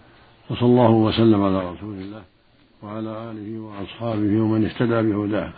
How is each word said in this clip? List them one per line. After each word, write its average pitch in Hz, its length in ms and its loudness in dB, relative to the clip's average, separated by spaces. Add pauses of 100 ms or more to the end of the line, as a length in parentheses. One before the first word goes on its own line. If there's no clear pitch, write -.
(500)
وصلى 120 200 0
الله 123 200 6
وسلم 110 540 4
على 95 140 0
رسول 92 360 -8
الله 101 280 -14 (640)
وعلى 110 260 -8
آله 110 500 -12
وأصحابه 107 840 -2
ومن 110 240 2
اهتدى 117 360 0
بهداه، 104 560 -2